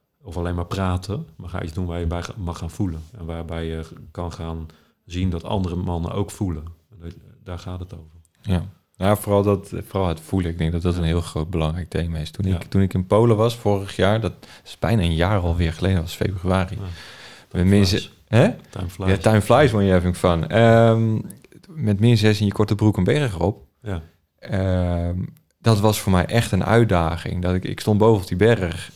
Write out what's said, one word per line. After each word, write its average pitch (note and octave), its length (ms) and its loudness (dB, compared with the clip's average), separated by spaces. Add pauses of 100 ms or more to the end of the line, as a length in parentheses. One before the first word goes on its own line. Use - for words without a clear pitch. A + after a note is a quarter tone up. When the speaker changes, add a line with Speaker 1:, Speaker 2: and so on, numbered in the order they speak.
(220)
Speaker 1:
Of F2+ 160 -12
alleen F2 180 -4
maar F2 100 -4
praten, F#2+ 720 -4
maar F2+ 140 -16
ga F2+ 120 -8
iets D#2+ 120 -10
doen F#2 120 -6
waar F2 140 -6
je F2 80 -4
bij F2 160 -4
ga-, - 140 -12
mag F2 200 -8
gaan E2+ 140 -10
voelen. D#2+ 300 -6 (160)
En D#2+ 80 -14
waarbij E2 400 -8
je D#2+ 160 -8 (300)
kan F2 200 -8
gaan D#2+ 360 -10 (380)
zien F2+ 240 -4
dat E2+ 140 -6
andere F#2 320 -2
mannen F2 360 -4
ook G2+ 200 -4
voelen. E2 320 -6 (280)
En - 80 -20
dat, E2 140 -16 (300)
daar F2+ 160 -12
gaat F2+ 200 -12
het F2+ 140 -14
over. E2 260 -20 (220)
Speaker 2:
Ja. F2+ 240 -2 (320)
Ja, G2+ 180 2
vooral G2+ 280 2
dat, G2+ 280 0 (160)
vooral F#2+ 220 -2
het D#2+ 100 -4
voelen. F2+ 320 -4
Ik E2 60 -8
denk D#2+ 140 0
dat E2+ 100 -2
dat F2 120 0
Speaker 1:
Ja. F2 60 -4
Speaker 2:
een E2+ 60 0
heel E2+ 160 0
groot D#2 280 -6
belangrijk E2 400 -4
thema E2 280 -4
is. D#2 140 -8
Toen G2 140 -6
Speaker 1:
Ja. F#2 100 0
Speaker 2:
ik, D#2+ 80 -6
toen - 180 0
ik F#2+ 120 0
in F#2 140 -2
Polen A2 280 4
was A#2 200 2
vorig G2 400 -2
jaar, G#2+ 260 2
dat F2+ 120 -4 (300)
is - 160 -20
bijna F#2+ 220 0
een E2+ 140 0
jaar F#2 240 2
alweer E2+ 340 0
geleden, F#2+ 240 0
dat E2 80 -2
was - 100 -12
februari. F#2 600 -2
Speaker 1:
Ja. G#2+ 60 -10
Speaker 2:
Met F#2 100 -10 (580)
Speaker 1:
Time F2+ 140 0
Speaker 2:
mensen, G2 360 4
Speaker 1:
flies. - 120 -10 (160)
Speaker 2:
hè? D3 240 4 (180)
Speaker 1:
Time F#2 200 -10
flies. F#2 200 -6
Speaker 2:
Ja, F#2+ 80 4
time A2 240 4
flies B2 300 4
when G2+ 140 2
you're F#2+ 120 6
having F2+ 200 0
fun. E2 320 2
Ehm, A2+ 720 4 (480)
met A2 320 -2
min A#2 180 6
zes G#2 220 4
in G#2+ 60 0
je G2 60 2
korte G#2 240 0
broek G#2+ 220 2
een F#2 60 2
berg A#2 360 0
op. E2+ 260 -2 (160)
Speaker 1:
Ja. F#2+ 200 -8 (380)
Speaker 2:
Ehm, F2+ 840 -2 (360)
dat A2+ 200 4
was G#2+ 200 2
voor - 120 0
mij F2+ 140 4
echt - 260 -2
een F#2+ 140 2
uitdaging. F2+ 760 0
Dat F2+ 140 0
ik, F#2 80 -2
ik - 160 -8
stond G#2+ 200 0
boven G#2+ 220 4
op F2+ 60 -10
die F2+ 100 -4
berg F#2+ 580 2